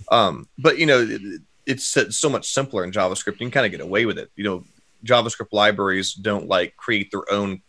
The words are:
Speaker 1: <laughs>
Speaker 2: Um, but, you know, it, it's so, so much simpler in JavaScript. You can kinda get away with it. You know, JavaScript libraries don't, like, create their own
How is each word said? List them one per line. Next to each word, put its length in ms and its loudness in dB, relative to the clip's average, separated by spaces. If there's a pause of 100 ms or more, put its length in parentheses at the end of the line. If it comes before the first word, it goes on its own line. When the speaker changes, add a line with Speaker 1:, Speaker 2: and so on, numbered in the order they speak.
Speaker 1:
<laughs> 40 -2
Speaker 2:
Um, 380 2 (100)
but, 200 2
you 80 2
know, 140 6
it, 420 -6 (240)
it's 180 -4
so, 260 0
so 180 0
much 200 -4
simpler 360 -2
in 80 -8
JavaScript. 480 -2
You 60 -8
can 40 -8
kinda 180 2
get 120 -8
away 260 0
with 120 -2
it. 180 -14
You 80 -8
know, 200 -2 (400)
JavaScript 480 2
libraries 640 2
don't, 340 -4
like, 280 0
create 340 -4
their 220 -6
own 360 -2